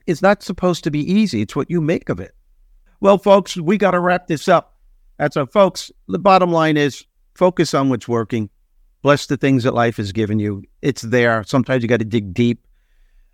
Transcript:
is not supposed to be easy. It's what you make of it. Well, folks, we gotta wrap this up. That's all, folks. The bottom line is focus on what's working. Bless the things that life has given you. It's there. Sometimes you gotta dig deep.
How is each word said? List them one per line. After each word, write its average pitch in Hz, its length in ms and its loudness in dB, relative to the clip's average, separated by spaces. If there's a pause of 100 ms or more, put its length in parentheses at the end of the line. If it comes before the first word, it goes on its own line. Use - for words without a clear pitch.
is - 140 -4
not 196 220 2
supposed 180 400 -4
to 165 80 -4
be 147 100 -2
easy. 180 420 0
It's - 120 -6
what - 160 -4
you 170 100 -2
make 156 280 -2
of 117 100 -4
it. - 160 -16 (680)
Well, 196 180 4
folks, 196 380 2
we 180 220 0
gotta 185 220 2
wrap 180 260 0
this 160 220 -4
up. 165 280 2 (420)
That's 147 180 -4
all, 143 100 -2
folks. 190 460 0 (160)
The 185 100 -4
bottom 185 320 4
line 160 260 2
is 147 280 -2 (300)
focus 180 380 0
on 139 160 0
what's 123 200 -4
working. 113 420 -4 (520)
Bless 143 240 2
the 139 100 -4
things 135 260 2
that 123 120 -2
life 120 240 0
has 101 120 -6
given 110 300 -2
you. 104 240 -6 (180)
It's - 200 -4
there. 117 420 0
Sometimes 131 380 -2
you 113 60 -2
gotta 113 160 0
dig 101 300 -4
deep. 120 320 -2 (680)